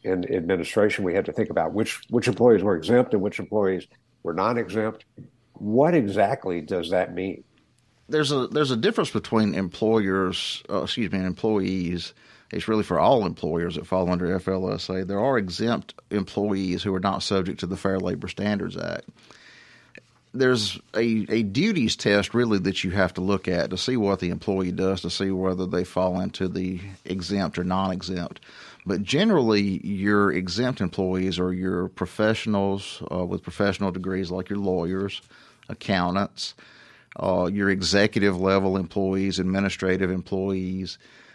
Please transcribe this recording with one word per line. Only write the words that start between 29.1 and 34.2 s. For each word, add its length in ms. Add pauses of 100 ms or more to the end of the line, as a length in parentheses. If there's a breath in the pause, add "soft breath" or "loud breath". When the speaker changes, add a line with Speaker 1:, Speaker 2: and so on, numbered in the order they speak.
Speaker 2:
your 480
exempt 480
employees 580
are 140
your 340
professionals, 1120 (100)
uh, 140
with 180
professional 480
degrees, 380